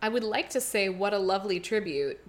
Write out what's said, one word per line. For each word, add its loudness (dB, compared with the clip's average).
I 0
would 0
like -2
to 0
say, 2
"What 0
a 2
lovely 2
tribute," -2